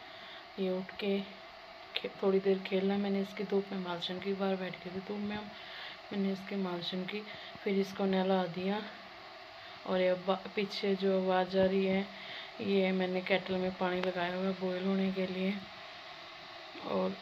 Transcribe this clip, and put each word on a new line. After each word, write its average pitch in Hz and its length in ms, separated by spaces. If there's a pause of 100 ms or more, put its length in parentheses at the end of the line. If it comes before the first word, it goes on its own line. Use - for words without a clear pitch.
(640)
ये 185 140
उठ 190 120
के 196 300 (760)
खे-, - 260
थोड़ी 190 180
देर 190 180
खेलना, 190 380
मैंने 196 240
इसकी 196 240
धूप 196 280
में 196 60
मालशन 180 400
की, 196 140
बाहर 190 240
बैठ 185 280
के 185 60
थी 190 80
धूप 208 200
में, 208 200 (720)
मैंने 196 200
इसकी 190 240
मालशन 185 460
की, 196 200 (420)
फिर 202 140
इसको 196 260
नहला 190 420
दिया। 185 360 (1040)
और 185 140
ये 180 140
बा-, 185 400
पीछे 196 400
जो 190 300
आवाज़ 185 340
आ 190 60
रही 190 220
है, 190 200 (540)
ये 196 320
मैंने 185 280
kettle 185 340
में 185 160
पानी 185 300
लगाया 180 360
हुआ 185 80
है 190 80
boil 185 340
होने 190 260
के 190 140
लिए। 185 280 (1300)
और 190 360